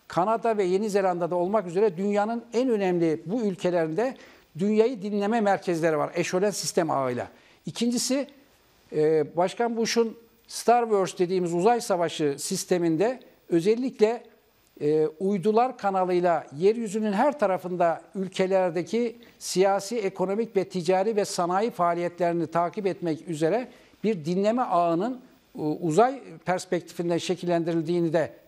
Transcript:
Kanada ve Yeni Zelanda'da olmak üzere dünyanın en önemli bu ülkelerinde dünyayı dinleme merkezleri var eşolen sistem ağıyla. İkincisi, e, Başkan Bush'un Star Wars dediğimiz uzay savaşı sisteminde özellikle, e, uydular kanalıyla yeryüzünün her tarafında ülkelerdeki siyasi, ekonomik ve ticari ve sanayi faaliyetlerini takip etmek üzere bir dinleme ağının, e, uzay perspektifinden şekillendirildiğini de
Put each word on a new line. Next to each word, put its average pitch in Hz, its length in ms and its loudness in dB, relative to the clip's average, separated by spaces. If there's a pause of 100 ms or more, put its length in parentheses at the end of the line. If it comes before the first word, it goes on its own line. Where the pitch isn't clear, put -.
Kanada 214 500 0
ve 202 60 2
Yeni 190 260 0
Zelanda'da 180 460 0
olmak 180 320 0
üzere 180 300 0
dünyanın 208 560 -2
en 254 160 0
önemli 180 560 0
bu 220 160 -4
ülkelerinde 180 720 -2 (420)
dünyayı 214 440 2
dinleme 208 400 -2
merkezleri 170 560 0
var 143 180 -2
eşolen 180 360 0
sistem 160 400 -2
ağıyla. 127 360 -2 (380)
İkincisi, 240 640 -2 (680)
e, 151 420 2
Başkan 220 400 0
Bush'un 226 400 0 (300)
Star 240 360 4
Wars 202 360 0
dediğimiz 180 340 0
uzay 220 280 4
savaşı 165 580 0
sisteminde 180 800 0 (300)
özellikle, 214 760 2 (580)
e, 156 260 2
uydular 214 720 0
kanalıyla 180 680 0 (100)
yeryüzünün 214 560 0
her 277 260 2
tarafında 180 600 0 (140)
ülkelerdeki 190 1000 0 (240)
siyasi, 196 580 0
ekonomik 196 580 -4
ve 190 80 2
ticari 185 520 0
ve 202 100 2
sanayi 190 460 0
faaliyetlerini 170 760 0
takip 175 380 -2
etmek 170 420 -4
üzere 170 400 0 (360)
bir 185 220 -2
dinleme 202 360 0
ağının, 180 600 0 (340)
e, - 60 -10
uzay 175 600 2 (240)
perspektifinden 175 720 -2
şekillendirildiğini 170 960 0
de 160 200 0 (140)